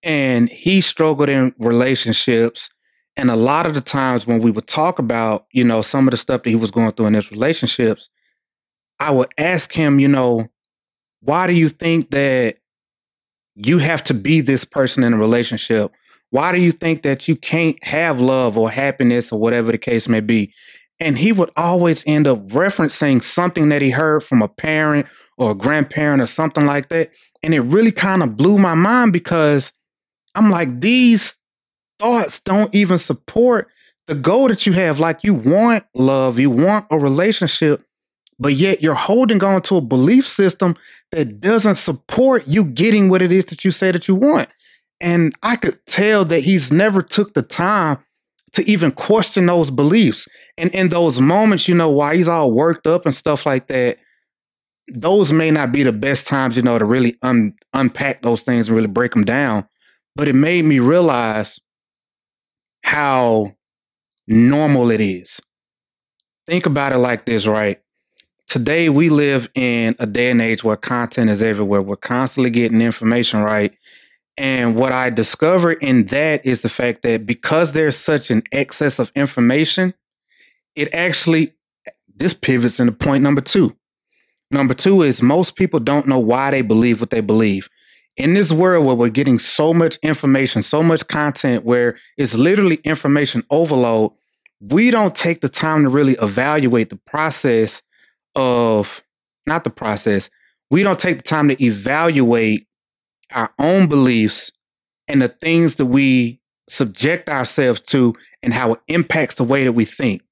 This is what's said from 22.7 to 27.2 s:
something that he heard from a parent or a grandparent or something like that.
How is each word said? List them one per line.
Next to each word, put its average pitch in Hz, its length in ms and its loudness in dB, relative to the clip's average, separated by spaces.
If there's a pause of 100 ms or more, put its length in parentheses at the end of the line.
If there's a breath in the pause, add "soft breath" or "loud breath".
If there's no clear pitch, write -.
something 175 460 0
that 147 140 0
he 135 80 0
heard 151 340 0
from 123 180 2
a - 60 -2
parent 156 580 -2 (300 loud breath)
or 113 160 -2
a - 20 -2
grandparent 143 680 -2
or 120 60 0
something 156 400 -2
like 143 220 -2
that. 165 220 -2 (320 soft breath)